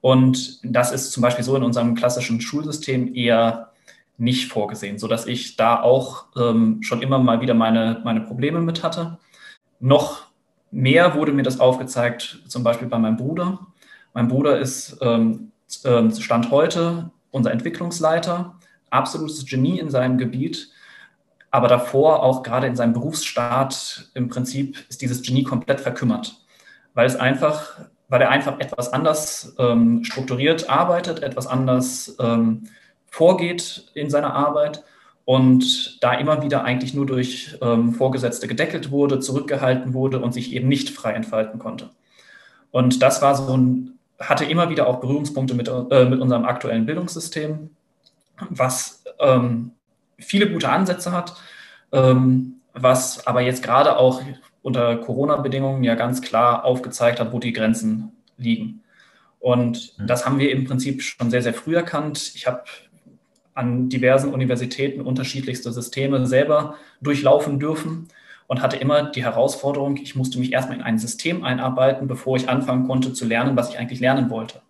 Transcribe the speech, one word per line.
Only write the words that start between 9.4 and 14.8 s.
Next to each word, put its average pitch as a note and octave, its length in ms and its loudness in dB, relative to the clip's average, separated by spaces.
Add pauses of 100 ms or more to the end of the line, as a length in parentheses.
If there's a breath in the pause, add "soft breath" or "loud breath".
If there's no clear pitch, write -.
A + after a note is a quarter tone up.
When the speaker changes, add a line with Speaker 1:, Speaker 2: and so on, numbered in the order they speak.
Speaker 1:
Noch - 480 2 (440)
mehr C#3 440 4
wurde D3+ 180 0
mir C#3 100 2
das B2 180 0
aufgezeigt, B2+ 880 0
zum B2 140 -6
Beispiel A#2 260 0
bei A#2 100 -2
meinem A2+ 180 2
Bruder. F3 500 -4 (480 soft breath)
Mein A#2+ 140 0
Bruder C#3 300 2
ist, - 420 -6